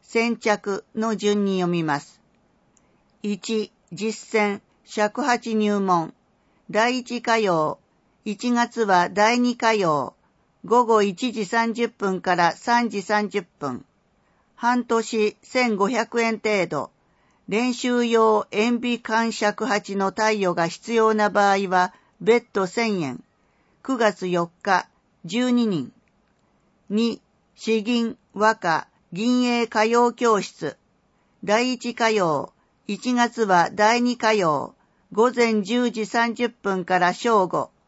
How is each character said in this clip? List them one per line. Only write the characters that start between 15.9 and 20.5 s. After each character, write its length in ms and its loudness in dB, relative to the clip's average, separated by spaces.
円 180 -2
程 280 0
度。 240 -6
練 260 0
習 320 0
用 460 2
塩 300 0
ビ 180 -2
管 320 -2
尺 340 -2
八 300 -4
の 160 0
貸 300 0
与 120 0